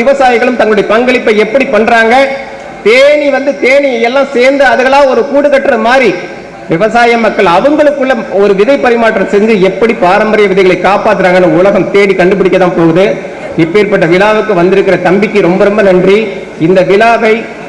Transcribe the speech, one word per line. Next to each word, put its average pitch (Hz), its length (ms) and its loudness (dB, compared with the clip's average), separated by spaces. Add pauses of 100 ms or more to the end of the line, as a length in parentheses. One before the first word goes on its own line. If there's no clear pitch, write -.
விவசாயிகளும் 254 600 0
தங்களுடைய 208 340 0
பங்களிப்பை 247 400 0 (100)
எப்படி 262 200 0 (120)
பண்றாங்க, 226 380 2 (720)
தேனி 285 500 2
வந்து 269 160 -2 (100)
தேனி 269 300 2 (160)
எல்லாம் 269 260 -2
சேர்ந்து 269 380 2
அதுகளா 254 260 2 (140)
ஒரு 233 180 0
கூடு 285 220 0
கட்டுற 269 240 0 (100)
மாதிரி 247 240 2 (640)
விவசாய 220 400 0 (120)
மக்கள் 202 320 0
அவங்களுக்குள்ள 285 580 0 (260)
ஒரு 202 200 2
விதை 269 240 2
பரிமாற்றம் 226 500 0
செஞ்சு 220 200 2 (140)
எப்படி 226 240 0 (100)
பாரம்பரிய 208 480 2
விதைகளை 180 260 2 (100)
காப்பாத்துறாங்கன்னு 185 760 0
உலகம் 196 340 0
தேடி 196 240 2
கண்டுபிடிக்க 185 460 0
தான் 175 140 -2
போகுது. 170 280 2 (560)
இப்பேற்பட்ட 196 500 0
விழாவுக்கு 208 480 0
வந்திருக்கிற 190 360 2 (100)
தம்பிக்கு 202 420 0
ரொம்ப, 185 200 0
ரொம்ப 208 200 0
நன்றி. 185 300 2 (480)
இந்த 185 240 2
விழாவை 220 440 2 (340)